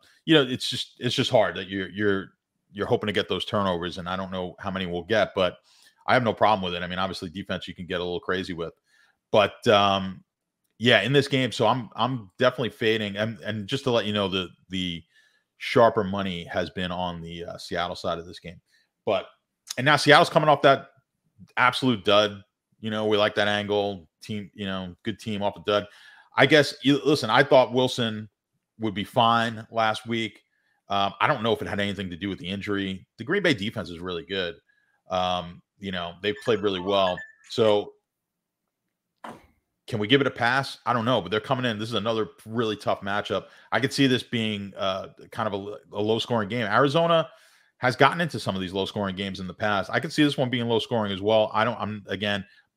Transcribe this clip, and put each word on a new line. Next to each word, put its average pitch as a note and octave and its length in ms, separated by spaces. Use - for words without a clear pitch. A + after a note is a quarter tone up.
you D#3+ 80
know, D#3 80
it's B2+ 280
just, - 300
it's B2 160
just B2 160
hard G2+ 240
that F#2 140
you're, F#2+ 200
you're, G2 400
you're G2 160
hoping A2 200
to G#2 60
get G2 160
those F#2 160
turnovers, F2+ 520
and F2 120
I F#2 80
don't F#2+ 140
know F#2 280
how G2+ 120
many F#2+ 160
we'll F2 160
get, G2 320
but F2+ 240
I G#2+ 80
have B2+ 80
no A2 100
problem G#2 300
with F2+ 100
it. F2 100
I F2+ 40
mean, F2+ 120
obviously F#2+ 300
defense F#2 380
you F2 80
can F#2 100
get F2+ 160
a - 20
little F2 160
crazy F#2 340
with, D#2+ 200
but, G2+ 360
um, G2 560
yeah, A2+ 220
in A#2 120
this C#3+ 140
game. C3 240
So A2 160
I'm, A#2+ 280
I'm A2+ 340
definitely B2+ 320
fading. A2 440
And, G#2+ 240
and G#2+ 280
just C3+ 160
to B2+ 80
let A2+ 140
you G#2 60
know, G#2 160
the, F2+ 220
the F2+ 340
sharper A2+ 440
money F#2+ 420
has F2+ 260
been F2+ 200
on F2 300
the, E2 240
uh, - 120
Seattle F2 380
side E2+ 220
of E2+ 80
this F2+ 140
game, E2+ 200
but, F#2+ 220
and B2+ 80
now D3 100
Seattle's D3 340
coming D#3 200
off C#3+ 140
that C#3 260
absolute B2 480
dud. G2+ 400
You A2 100
know, A2 160
we G#2+ 100
like G#2+ 200
that G#2 120
angle G2+ 640
team, G#2 320
you G#2 100
know, F#2 380
good G#2+ 160
team G#2 240
off G2+ 120
a E2 120
dud. G#2 180
I C#3+ 120
guess D3 340
you, C3+ 240
listen, C3+ 240
I B2 140
thought B2+ 300
Wilson A#2 540
would A2 160
be G2+ 80
fine A#2 640
last A2 380
week. A2+ 340
Um, G2 320
I G#2+ 60
don't B2+ 160
know A2+ 100
if G#2 80
it F#2 60
had G2 120
anything G2+ 300
to F2 80
do F#2 100
with F#2 120
the - 80
injury. G2 580
The A#2+ 40
Green F3+ 200
Bay F3 100
defense G2 380
is E2 80
really F2 260
good. F#2 300
Um, F2+ 500
you G2 120
know, E2+ 320
they've G#2 200
played A2 180
really G2 180
well. F#2 400
So G#2+ 440
can A2+ 140
we G#2 80
give C3+ 140
it B2+ 60
a B2 40
pass? B2+ 540
I A#2+ 80
don't A#2 120
know, A#2+ 160
but F2 80
they're G#2+ 100
coming B2+ 260
in. A2+ 120
This A2 120
is A#2+ 60
another A2 340
really A2 280
tough G#2 260
matchup. G2 440
I A2+ 80
could B2+ 140
see C#3 140
this B2+ 160
being, G#2+ 520
uh, F#2+ 340
kind A2 220
of - 0
a, G2+ 420
a G2+ 60
low A2 160
scoring A2+ 320
game. A#2 160
Arizona D#3 640
has B2+ 180
gotten D3 260
into C#3+ 180
some G2+ 160
of F#2+ 60
these F2+ 120
low F#2+ 120
scoring G2 300
games G2 240
in F#2+ 80
the F2+ 60
past. G#2 400
I A#2+ 60
could D3 120
see D3+ 120
this C#3+ 140
one C3 120
being A#2+ 180
low A2+ 120
scoring G#2+ 320
as F#2+ 100
well. G#2+ 320
I G#2+ 100
don't, A#2 160
I'm, G#2 280
again, G2+ 360